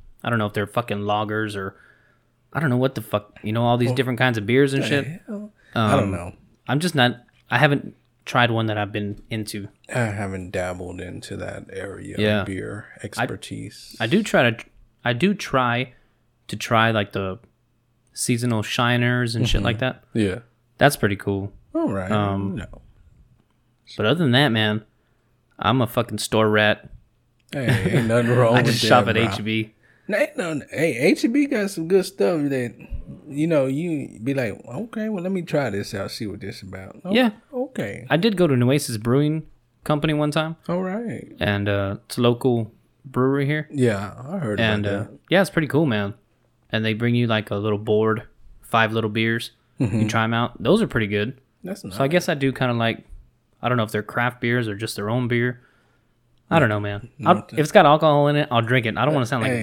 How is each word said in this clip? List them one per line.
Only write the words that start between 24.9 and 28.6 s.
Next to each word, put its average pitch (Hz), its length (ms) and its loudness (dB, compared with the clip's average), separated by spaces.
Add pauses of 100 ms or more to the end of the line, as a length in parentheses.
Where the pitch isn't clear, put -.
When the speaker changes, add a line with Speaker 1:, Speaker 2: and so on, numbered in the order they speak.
Speaker 1:
I'm 120 220 2
a 117 60 2
fucking 110 320 -2
store 110 320 2
rat. 107 380 2 (640)
Speaker 2:
Hey, 123 460 0
ain't 117 100 0
nothing 117 220 2
Speaker 1:
<laughs> 120 60 2
Speaker 2:
wrong 120 180 6
Speaker 1:
I 120 80 6